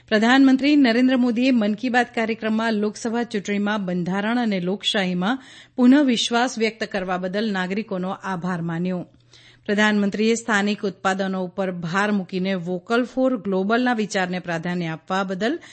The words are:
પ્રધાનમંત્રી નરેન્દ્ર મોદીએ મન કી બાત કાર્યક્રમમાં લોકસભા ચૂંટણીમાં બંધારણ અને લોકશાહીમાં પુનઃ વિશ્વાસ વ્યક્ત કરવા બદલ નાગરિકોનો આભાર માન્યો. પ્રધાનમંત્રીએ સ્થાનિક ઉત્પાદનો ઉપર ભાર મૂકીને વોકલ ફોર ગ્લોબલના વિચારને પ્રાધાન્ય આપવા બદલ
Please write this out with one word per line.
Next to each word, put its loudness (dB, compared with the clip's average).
પ્રધાનમંત્રી 4
નરેન્દ્ર 4
મોદીએ 2
મન 2
કી -6
બાત 0
કાર્યક્રમમાં -2
લોકસભા -2
ચૂંટણીમાં -2
બંધારણ -2
અને 0
લોકશાહીમાં 0
પુનઃ 6
વિશ્વાસ 0
વ્યક્ત -2
કરવા -4
બદલ -4
નાગરિકોનો -4
આભાર -6
માન્યો. -4
પ્રધાનમંત્રીએ 0
સ્થાનિક -2
ઉત્પાદનો -4
ઉપર -6
ભાર -2
મૂકીને -2
વોકલ -2
ફોર 0
ગ્લોબલના 0
વિચારને -2
પ્રાધાન્ય -4
આપવા -4
બદલ -4